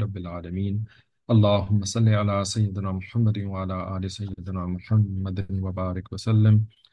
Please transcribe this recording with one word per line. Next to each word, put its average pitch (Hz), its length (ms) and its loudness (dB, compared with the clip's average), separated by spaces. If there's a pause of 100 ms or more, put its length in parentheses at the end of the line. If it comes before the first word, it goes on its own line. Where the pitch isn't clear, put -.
رب 101 140 -4
العالمین۔ 90 680 -6 (440)
اللہم 104 540 4
صلی 110 340 2
علی 101 280 2
سیدنا 98 480 -2
محمد 104 460 -2
وعلی 95 360 -6
آل 92 340 -6
سیدنا 92 580 -8
محمد 95 760 0 (100)
وبارک 92 640 -4
وسلم۔ 107 500 6 (300)